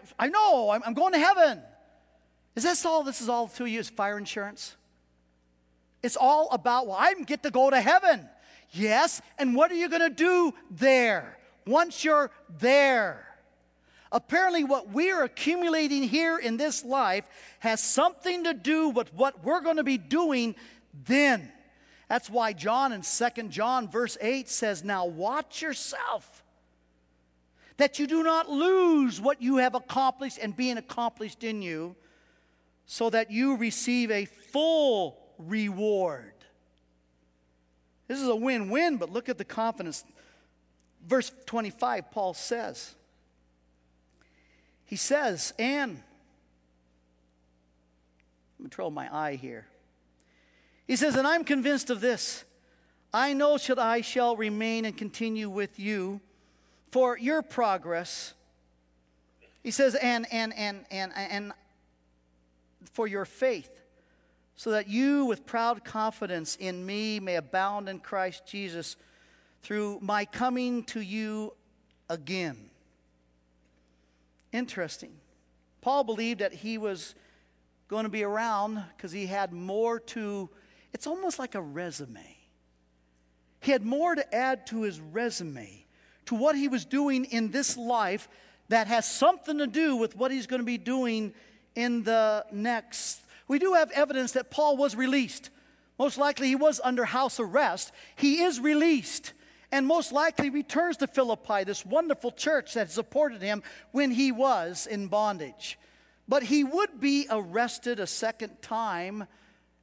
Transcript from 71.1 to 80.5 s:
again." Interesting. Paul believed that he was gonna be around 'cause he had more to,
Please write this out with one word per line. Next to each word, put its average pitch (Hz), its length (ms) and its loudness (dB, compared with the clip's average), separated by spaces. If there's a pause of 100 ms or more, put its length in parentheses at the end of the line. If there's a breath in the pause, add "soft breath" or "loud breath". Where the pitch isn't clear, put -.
again." 160 640 -8 (1800)
Interesting. 196 600 -6 (720)
Paul 269 220 2
believed 226 360 -2
that 196 140 -2
he 220 240 -8
was 196 360 -8 (720 soft breath)
gonna 220 200 -2
be 208 140 -4
around 208 600 -2 (140)
'cause 170 160 -14
he 196 140 -8
had 190 260 -4
more 208 480 -4
to, 202 480 -8 (440 soft breath)